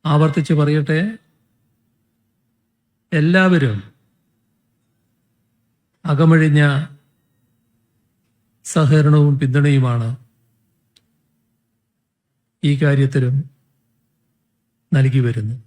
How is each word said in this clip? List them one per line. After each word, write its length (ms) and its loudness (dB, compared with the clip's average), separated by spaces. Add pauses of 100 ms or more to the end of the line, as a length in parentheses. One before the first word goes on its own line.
ആവർത്തിച്ച് 500 0
പറയട്ടെ, 460 -2 (2000)
എല്ലാവരും 640 0 (2250)
അകമഴിഞ്ഞ 580 2 (2000)
സഹകരണവും 720 2
പിന്തുണയുമാണ് 680 0 (2500)
ഈ 100 0 (100)
കാര്യത്തിലും 520 0 (1600)
നൽകി 340 0
വരുന്നത്. 400 -6